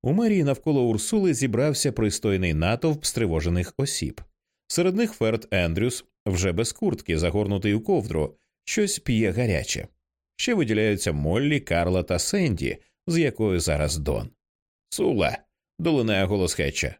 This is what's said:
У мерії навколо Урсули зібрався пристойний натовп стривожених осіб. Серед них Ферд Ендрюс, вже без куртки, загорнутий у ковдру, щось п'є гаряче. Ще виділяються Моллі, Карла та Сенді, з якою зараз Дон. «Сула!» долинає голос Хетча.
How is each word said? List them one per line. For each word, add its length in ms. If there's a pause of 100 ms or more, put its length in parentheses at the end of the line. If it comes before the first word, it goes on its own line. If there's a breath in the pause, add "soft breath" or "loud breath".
У 100
мерії 320
навколо 380
Урсули 520
зібрався 580
пристойний 600
натовп 500
стривожених 720
осіб. 440 (480)
Серед 280
них 160
Ферд 380
Ендрюс, 540 (220)
вже 260
без 200
куртки, 460
загорнутий 560
у 60
ковдру, 560 (280 soft breath)
щось 340
п'є 320
гаряче. 580 (480)
Ще 180
виділяються 580
Моллі, 480
Карла 420
та 160
Сенді, 600 (280 soft breath)
з 120
якою 420
зараз 360
Дон. 340 (600)
«Сула!» 480 (400)
долинає 460
голос 300
Хетча. 460